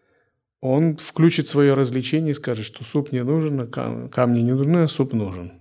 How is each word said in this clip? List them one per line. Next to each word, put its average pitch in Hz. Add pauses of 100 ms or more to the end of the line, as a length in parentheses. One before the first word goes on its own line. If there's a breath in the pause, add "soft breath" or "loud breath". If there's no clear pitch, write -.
(600)
он 151
включит 160
своё 143
развлечение 131
и -
скажет, 117
что -
суп 147
не 127
нужен, 147
а 120
кам-, 120
камни 120
не 120
нужны, 151
а 151
суп 131
нужен. 92